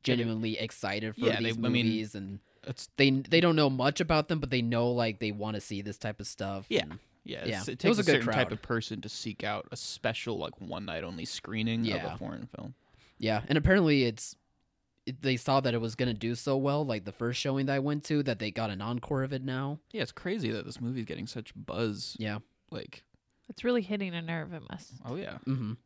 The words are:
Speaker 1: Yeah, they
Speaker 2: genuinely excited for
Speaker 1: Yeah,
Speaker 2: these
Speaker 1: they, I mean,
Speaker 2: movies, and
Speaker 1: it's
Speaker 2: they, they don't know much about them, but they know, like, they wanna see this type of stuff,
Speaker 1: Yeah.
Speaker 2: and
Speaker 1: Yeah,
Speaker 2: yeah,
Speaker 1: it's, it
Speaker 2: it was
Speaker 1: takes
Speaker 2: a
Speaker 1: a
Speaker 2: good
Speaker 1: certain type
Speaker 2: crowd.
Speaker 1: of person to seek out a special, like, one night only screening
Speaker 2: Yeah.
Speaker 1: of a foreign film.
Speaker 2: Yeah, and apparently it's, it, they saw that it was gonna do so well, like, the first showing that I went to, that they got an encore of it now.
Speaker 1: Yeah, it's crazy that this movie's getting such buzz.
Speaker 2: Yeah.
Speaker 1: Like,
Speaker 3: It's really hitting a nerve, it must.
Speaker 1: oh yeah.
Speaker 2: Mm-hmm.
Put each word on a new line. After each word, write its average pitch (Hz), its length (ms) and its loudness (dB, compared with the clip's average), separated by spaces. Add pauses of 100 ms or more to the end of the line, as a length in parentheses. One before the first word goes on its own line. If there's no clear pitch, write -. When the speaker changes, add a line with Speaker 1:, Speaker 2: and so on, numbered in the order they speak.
Speaker 1:
Yeah, 127 100 4
they - 20 2
Speaker 2:
genuinely 113 400 0
excited 110 580 -4
for 120 100 -2
Speaker 1:
Yeah, 104 160 4
Speaker 2:
these 113 160 0
Speaker 1:
they, 123 100 0
I - 20 2
mean, 123 160 4
Speaker 2:
movies, 110 300 0
and 98 240 -8 (240)
Speaker 1:
it's - 320 -8
Speaker 2:
they, 139 160 8
they 135 300 4
don't 170 160 6
know 147 120 8
much 131 300 2
about 156 300 2
them, 156 100 0
but 139 120 -4
they 127 100 4
know, 117 280 4
like, 117 300 2
they 107 140 0
wanna 107 280 -4
see 101 200 -4
this 101 180 -6
type 107 220 -6
of 101 60 -8
stuff, 98 420 -6
Speaker 1:
Yeah. 208 140 2
Speaker 2:
and 78 160 -8 (240)
Speaker 1:
Yeah, - 220 -8
Speaker 2:
yeah, 107 140 -2
Speaker 1:
it's, 110 80 -4
it 123 180 -8
Speaker 2:
it - 20 8
was 226 100 6
Speaker 1:
takes 196 100 2
Speaker 2:
a 160 40 6
Speaker 1:
a - 40 8
Speaker 2:
good 123 80 4
Speaker 1:
certain 113 100 0
type 120 140 2
Speaker 2:
crowd. - 60 -4
Speaker 1:
of 110 100 -8
person 110 380 -2
to 104 80 -10
seek - 340 -8
out 104 280 -4
a 107 60 -10
special, - 600 -4
like, 82 200 -8
one 90 260 -6
night 80 180 -4
only 82 220 -8
screening 113 600 -2
Speaker 2:
Yeah. 104 120 0 (100)
Speaker 1:
of - 60 -6
a - 40 -10
foreign - 300 -8
film. - 260 -12 (460)
Speaker 2:
Yeah, 110 280 0
and 151 120 4
apparently 156 460 6
it's, 110 300 -2 (680)
it, 131 160 -8
they 131 140 4
saw 135 240 4
that 131 140 2
it 117 80 2
was 113 140 -4
gonna 123 180 2
do 113 220 -2
so 135 220 0
well, 143 280 2
like, 110 180 0
the 101 80 -8
first 120 280 -2
showing 135 260 2
that 139 100 2
I 139 40 2
went 147 260 0
to, 147 180 2
that 123 160 0
they 107 100 -2
got 110 200 -2
an 98 120 -4
encore 123 420 -2
of 135 100 -4
it 131 100 -4
now. 135 360 -2 (120)
Speaker 1:
Yeah, 214 120 -2
it's - 100 -4
crazy 180 380 -2
that 107 140 -4
this - 140 -10
movie's 120 260 -4
getting 85 220 -8
such 117 280 -10
buzz. 104 640 -4
Speaker 2:
Yeah. 107 220 -4 (320)
Speaker 1:
Like, - 320 -12 (460)
Speaker 3:
It's - 140 -14
really 240 200 2
hitting 196 320 -4
a 170 60 -4
nerve, 165 320 -6
it 160 180 -12
must. - 220 -12 (120)
Speaker 1:
oh 120 100 -6
yeah. - 300 -8
Speaker 2:
Mm-hmm. 120 280 -2 (120)